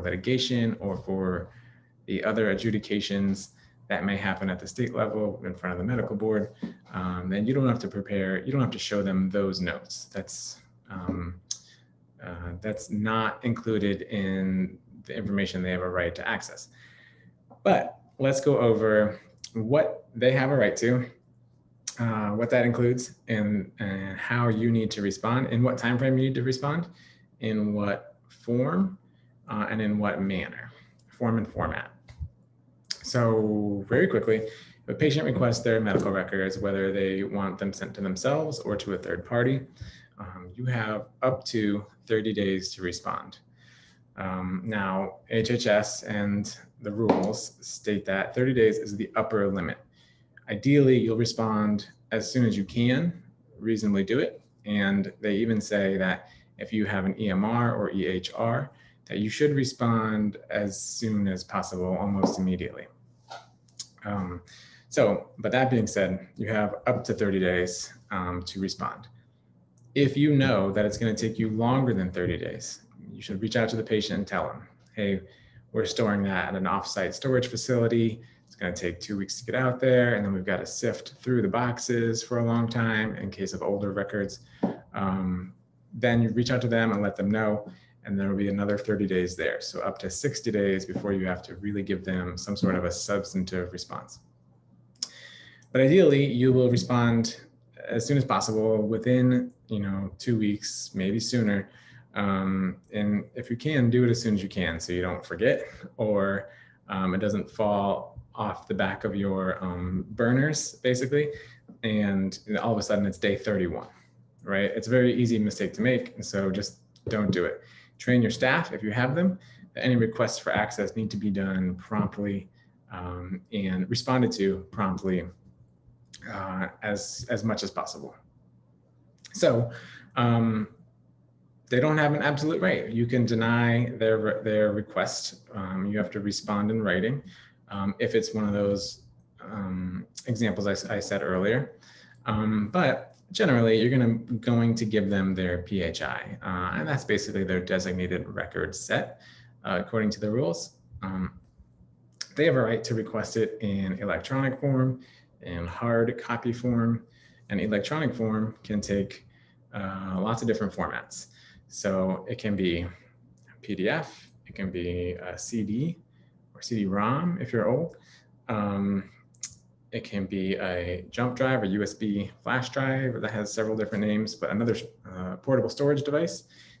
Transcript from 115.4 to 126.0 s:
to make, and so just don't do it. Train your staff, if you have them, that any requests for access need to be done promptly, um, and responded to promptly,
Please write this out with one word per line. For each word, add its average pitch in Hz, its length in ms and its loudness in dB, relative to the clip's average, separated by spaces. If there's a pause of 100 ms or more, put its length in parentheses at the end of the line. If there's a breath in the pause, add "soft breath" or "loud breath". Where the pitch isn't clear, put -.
to - 80 -4
make, 123 340 2
and - 100 -10
so 98 260 -2
just - 280 -6 (280)
don't 104 240 0
do 87 140 2
it. - 160 -4 (380 loud breath)
Train 123 220 4
your 110 100 2
staff, 135 420 2
if - 100 -8
you 104 80 -2
have 127 240 0
them, 185 240 2 (340 loud breath)
that - 120 -4
any 127 100 4
requests 113 420 2
for - 140 -4
access 104 440 0
need 110 140 -2
to 107 80 -6
be 104 120 -2
done 95 460 0
promptly, 101 760 -4 (420 soft breath)
um, 90 500 -8 (120)
and 95 360 -2
responded 123 440 2
to 95 380 0
promptly, 92 520 -2 (1080)